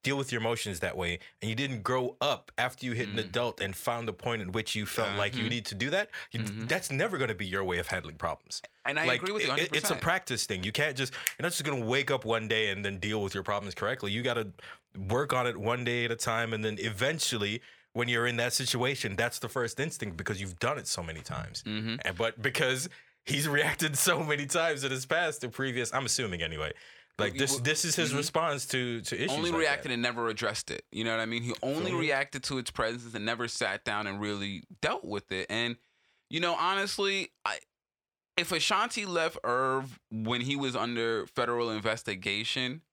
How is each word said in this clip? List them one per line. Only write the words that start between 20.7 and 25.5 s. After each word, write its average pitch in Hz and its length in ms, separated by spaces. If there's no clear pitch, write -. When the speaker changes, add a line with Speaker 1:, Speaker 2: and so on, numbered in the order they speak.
Speaker 1:
it 110 100
so - 160
many 80 180
times. - 420
Speaker 2:
Mm-hmm. 110 320
Speaker 1:
And, 90 140
but 113 240
because 131 480
he's 147 240
<laughs> 143 100
reacted 151 380
so 170 260
many 147 220
times 160 400
in 135 60
his 127 160
past 165 360
to 127 60
previous, 123 460